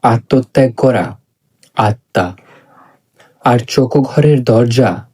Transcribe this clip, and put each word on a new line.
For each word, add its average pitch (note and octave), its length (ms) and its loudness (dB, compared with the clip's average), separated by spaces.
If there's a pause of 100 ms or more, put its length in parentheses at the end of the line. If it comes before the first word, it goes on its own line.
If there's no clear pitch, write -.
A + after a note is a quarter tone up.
আত্মত্যাগ B2 720 0
করা - 440 -2 (580)
আত্মা। G2 600 -4 (1080)
আর B2 140 0
চোখঘরের C#3 840 0
দরজা A#2 680 0